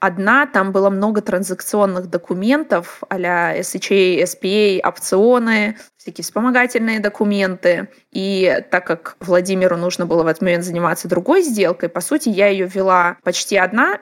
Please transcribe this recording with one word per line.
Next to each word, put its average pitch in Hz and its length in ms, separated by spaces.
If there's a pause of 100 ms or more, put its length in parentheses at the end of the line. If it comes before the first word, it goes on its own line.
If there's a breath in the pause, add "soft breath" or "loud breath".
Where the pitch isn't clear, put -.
одна, 196 460
там 196 260
было 196 180
много 208 320
транзакционных 185 880
документов, 196 960
а-ля 175 480
S - 180
H - 160
A, 185 320
S 180 140
P 196 480
A, - 40
опционы, 220 880 (200 loud breath)
всякие - 280
вспомогательные 240 760
документы. 196 880 (240 soft breath)
И 190 580
так 180 160
как - 340
Владимиру 180 580
нужно 175 280
было 165 160
в 165 40
этот 160 160
момент 175 220
заниматься 170 440
другой 254 340
сделкой, 196 460
по 180 140
сути, 294 260
я 202 200
её 190 180
вела 185 580
почти 190 320
одна 220 460